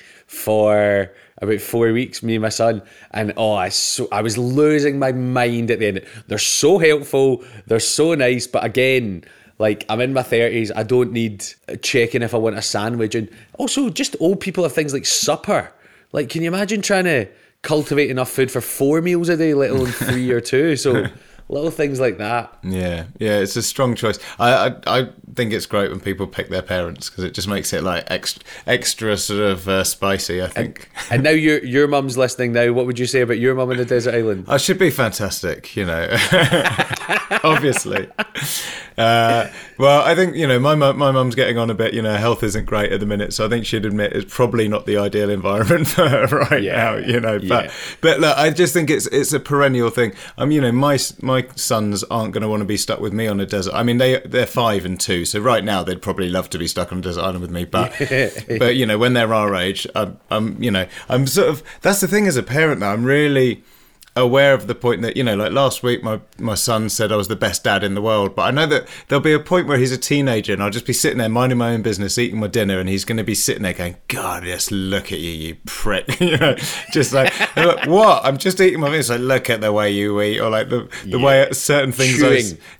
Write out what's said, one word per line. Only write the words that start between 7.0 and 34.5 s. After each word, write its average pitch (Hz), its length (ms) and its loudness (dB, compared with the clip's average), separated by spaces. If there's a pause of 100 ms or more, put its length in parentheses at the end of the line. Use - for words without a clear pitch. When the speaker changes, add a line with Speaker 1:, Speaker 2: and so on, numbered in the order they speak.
Speaker 1:
they're 110 140 2
so 160 340 2
nice, 127 320 2
but - 180 -2
again, 127 600 0 (340)
like, 107 300 0
I'm 113 120 -2
in 131 120 -2
my 131 100 0
thirties, 113 520 0
I 110 100 -4
don't 123 280 2
need 113 320 -4 (380)
checking 120 400 0
if 113 120 -2
I 117 40 0
want 110 180 0
a 110 60 -6
sandwich. 110 540 -2
And 110 120 -4 (300)
also, 269 320 0
just 269 300 -4
old 185 200 2
people 185 240 -4
have 160 80 -2
things 151 200 -2
like 135 140 -4
supper. - 680 -2 (400)
Like, 147 160 -2
can 160 140 -4
you 165 60 0
imagine 196 340 -2
trying 185 220 2
to 139 220 2 (360)
cultivate 147 480 0
enough 127 200 -2
food 131 200 0
for 127 100 -4
four 147 420 0
meals 175 260 0
a 170 80 2
day, 156 180 2
let 139 160 2
alone 131 180 0
three 123 420 -2
or 120 100 2
two? 139 360 2
So 123 300 0 (180)
Speaker 2:
<laughs> - 100 -20 (140)
Speaker 1:
Little 151 220 -4
things 139 300 -2
like 120 180 2
that. 113 460 -4
Speaker 2:
Yeah, 90 400 -4 (140)
yeah, 107 200 2
it's 98 160 -2
a 117 80 -2
strong 123 320 0
choice. 107 240 -2 (200)
I, 120 120 4 (360)
I, 120 140 2
I 123 80 -2 (260)
think 110 180 -2
it's 104 140 -4
great 101 240 0
when 95 100 -8
people 95 260 -4
pick - 220 -8
their 90 140 -4
parents, 90 480 -6
'cause 92 120 -10
it 85 120 -6
just 90 120 -6
makes 101 280 -4
it, 80 80 -2
like, 87 280 -4
ex-, - 280 -6 (280)
extra 113 520 -2
sort 104 240 -2
of, 95 260 0
uh, 95 160 2
spicy, 95 560 -2
I 92 60 -2
Speaker 1:
And, 87 80 -12
Speaker 2:
think. - 340 -8 (220)
Speaker 1:
and 127 120 2
now 151 80 4
your, 156 320 2
your 131 240 2
mum's 135 300 -2
listening 123 360 0
now. 120 200 4
What 123 140 0
would 123 120 -4
you 123 80 -2
say 127 140 2
about 117 180 2
your 131 160 2
mum 127 160 -2
on 127 60 -2
the 123 80 -2
desert 120 300 0
island? 110 340 -2
Speaker 2:
I 143 80 2